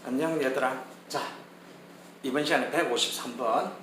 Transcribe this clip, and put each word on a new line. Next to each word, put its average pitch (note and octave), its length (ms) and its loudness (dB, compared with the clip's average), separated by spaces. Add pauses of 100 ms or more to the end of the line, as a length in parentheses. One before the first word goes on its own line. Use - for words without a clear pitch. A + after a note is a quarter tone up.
안녕, D3+ 380 2
얘들아. C3 420 2 (240)
자, C#3+ 140 -2 (1000)
이번 C#3 200 2
시간에 C3+ 280 4
백오십삼 A#2+ 680 0
번. A#2+ 340 2 (120)